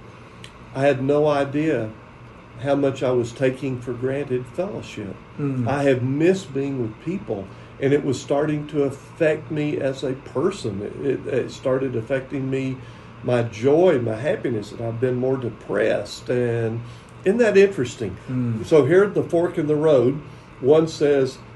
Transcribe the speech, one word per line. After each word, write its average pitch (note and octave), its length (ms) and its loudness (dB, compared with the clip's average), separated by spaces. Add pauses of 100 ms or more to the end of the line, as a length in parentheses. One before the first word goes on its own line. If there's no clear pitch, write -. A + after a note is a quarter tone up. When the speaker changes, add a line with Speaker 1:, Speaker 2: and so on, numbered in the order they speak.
(760)
Speaker 1:
"I C3+ 80 -2
had C3+ 200 4
no D3 260 4
idea C#3 640 0 (680)
how C#3+ 140 0
much C#3 280 0
I B2+ 100 2
was A#2 200 0
taking C3 480 -2
for A#2+ 120 -8
granted B2+ 540 -4
fellowship. F3 680 -8 (240)
Speaker 2:
Mm. C3 300 -2
Speaker 1:
I C#3 160 0
have B2+ 180 4
missed D3+ 500 2
being C#3 300 -4
with G#2+ 220 -8
people, A#2 420 -6 (340)
and C3+ 120 2
it D3 120 2
was C#3 160 -2
starting D3 480 -2
to D3 140 0
affect D3+ 680 -2
me D3 280 -2
as C3+ 240 -4
a B2+ 120 -4
person. B2+ 680 -4
It, - 240 -8
it, B2+ 200 -2
it - 260 -2
started C3 420 -2
affecting C3 560 -4
me, C3 260 -4 (460)
my B2 200 2
joy, C#3 580 4
my A2+ 160 -2
happiness, C3 560 -4
and A2 80 -12
I've A2+ 200 -6
been B2+ 160 0
more C3 200 0
depressed." G#2+ 920 -4
And A#2 540 0 (420)
isn't G#3 140 2
that G#3 180 4
interesting? C3 600 2 (120)
Speaker 2:
Mm. A#2+ 380 -2
Speaker 1:
So D3+ 180 6
here F#3 200 6
at G3+ 100 -2
the D3+ 80 2
fork E3+ 340 0
in D3+ 120 0
the D3+ 80 2
road, D3 440 4 (400)
one D#3 280 6
says, C#3+ 500 2 (180)